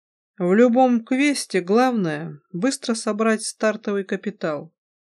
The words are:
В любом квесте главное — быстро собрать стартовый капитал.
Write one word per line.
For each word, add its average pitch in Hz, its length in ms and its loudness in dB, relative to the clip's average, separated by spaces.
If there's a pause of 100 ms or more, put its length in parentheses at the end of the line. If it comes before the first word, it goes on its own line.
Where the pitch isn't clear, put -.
(360)
В 180 160 0
любом 240 520 4
квесте 262 560 0
главное — 175 800 0 (120)
быстро 233 420 -4
собрать 220 500 -2
стартовый 214 580 -4
капитал. 185 720 -8 (300)